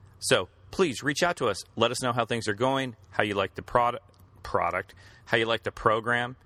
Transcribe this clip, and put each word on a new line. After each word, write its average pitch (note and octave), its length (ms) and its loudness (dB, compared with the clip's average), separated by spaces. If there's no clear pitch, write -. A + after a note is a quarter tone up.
So G#2 300 0
please D#3+ 320 -2
reach C#3+ 220 -2
out F3 140 0
to C3 100 0
us. G2 160 -2
Let A2+ 140 4
us B2 140 -6
know B2 100 0
how A#2+ 120 0
things A#2 220 -4
are G#2+ 60 2
going, C3 420 0
how - 140 0
you G#2+ 100 0
like F#2+ 220 -2
the - 80 -10
prod-, A#2+ 340 2
product, F2 500 -2
how - 120 2
you A2+ 100 2
like A2+ 160 0
the G2+ 80 -6
program, A#2+ 640 0